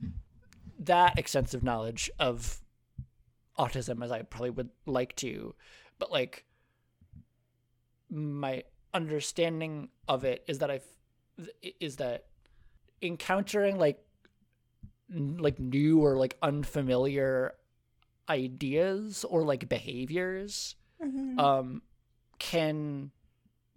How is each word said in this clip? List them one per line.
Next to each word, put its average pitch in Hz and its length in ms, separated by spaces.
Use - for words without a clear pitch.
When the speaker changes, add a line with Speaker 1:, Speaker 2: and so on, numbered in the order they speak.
Speaker 1:
that 175 380
extensive 131 460
knowledge 117 540
of 120 420
autism 120 460
as 120 80
I 113 100
probably 123 280
would 123 200
like 127 300
to, 113 380
but, - 140
like, - 320
my 143 540
understanding 160 920
of 135 160
it 131 220
is 139 120
that 143 120
I've, 135 160
is 143 160
that 127 300
encountering, 196 760
like, 151 240
n-, 147 240
like, 151 200
new 143 420
or, 143 160
like, 131 260
unfamiliar 135 1120
ideas 156 960
or, 165 180
like, 135 260
behaviors, 180 1080
Speaker 2:
Mm-hmm. 269 380
Speaker 1:
um, 135 420
can 151 720